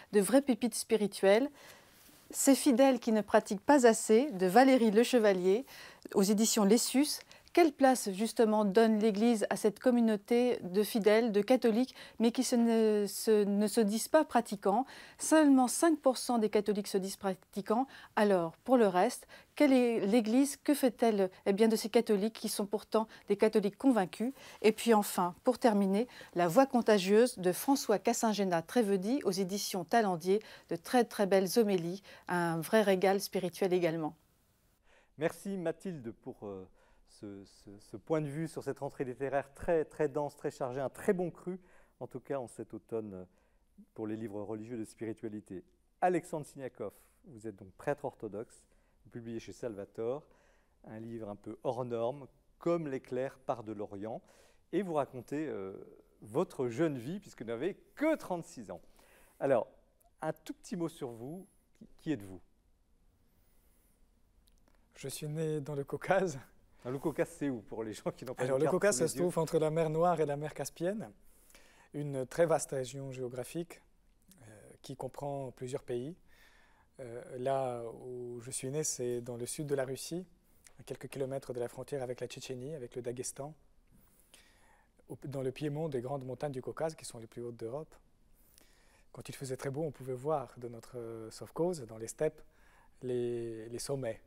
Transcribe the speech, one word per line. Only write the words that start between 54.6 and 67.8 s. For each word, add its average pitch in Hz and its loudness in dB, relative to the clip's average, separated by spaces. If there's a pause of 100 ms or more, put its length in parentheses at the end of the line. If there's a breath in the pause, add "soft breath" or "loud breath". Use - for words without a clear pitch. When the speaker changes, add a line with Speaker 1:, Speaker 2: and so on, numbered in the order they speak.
Speaker 2:
et 170 0
vous 180 -4
racontez, 143 -4
euh, 98 -8 (500)
votre 127 -4
jeune 143 -2
vie, 147 -10
puisque - -16
vous 107 -10
n'avez 123 -6 (200)
que 302 0
trente-six 151 -10
ans. 87 -12 (600 soft breath)
Alors, 131 2 (560)
un 156 -4
tout - -14
petit - -14
mot 165 -4
sur 139 -12
vous, 135 -14 (280)
qui, - -20 (100)
qui 160 -6
êtes-vous ? 98 -10 (2500)
Speaker 3:
Je - -14
suis 151 -10
né 156 -4
dans 143 -10
le 139 -6
Caucase. 170 -2 (460)
Speaker 2:
Dans 123 -8
le 135 -6
Caucase, 160 -4
c'est 143 -4
où, 123 -4
pour 107 -10